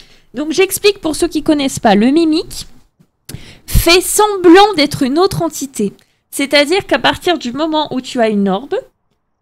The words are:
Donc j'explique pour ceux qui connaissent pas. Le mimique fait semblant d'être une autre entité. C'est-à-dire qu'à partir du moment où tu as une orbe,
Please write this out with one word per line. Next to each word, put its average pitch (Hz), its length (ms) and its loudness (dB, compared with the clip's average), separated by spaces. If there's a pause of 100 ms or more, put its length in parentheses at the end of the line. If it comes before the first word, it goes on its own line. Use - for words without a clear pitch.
(340)
Donc 302 180 -6
j'explique 381 480 0
pour 311 160 -6
ceux 339 120 -2
qui 311 160 -4
connaissent 285 360 0
pas. 208 160 2
Le 220 160 4
mimique 320 560 0 (1000)
fait 349 340 2
semblant 392 760 4
d'être 294 280 0
une 269 160 0
autre 381 220 0
entité. 269 520 -6 (380)
C'est-à-dire 294 540 0
qu'à 294 140 0
partir 302 380 0
du 240 160 -8
moment 302 400 -4
où 254 80 -4
tu 254 180 -8
as 220 100 2
une 202 200 0
orbe, 240 260 -4 (680)